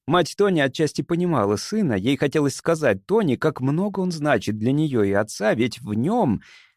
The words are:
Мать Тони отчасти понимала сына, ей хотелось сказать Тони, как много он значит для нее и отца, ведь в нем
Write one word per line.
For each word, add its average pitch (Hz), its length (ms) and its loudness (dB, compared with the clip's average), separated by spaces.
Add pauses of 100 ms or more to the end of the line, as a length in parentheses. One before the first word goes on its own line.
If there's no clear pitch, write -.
Мать 165 300 2
Тони 196 240 2
отчасти 143 400 0
понимала 147 560 0
сына, 185 380 -2
ей 110 200 0
хотелось 143 400 0
сказать 147 500 0
Тони, 190 300 2
как - 240 -2
много 170 400 -2
он 185 140 -2
значит 135 440 -2
для 110 140 0
нее 139 320 2
и 98 80 2
отца, 107 420 0
ведь 123 280 -2
в 113 140 -6
нем 147 460 0 (360)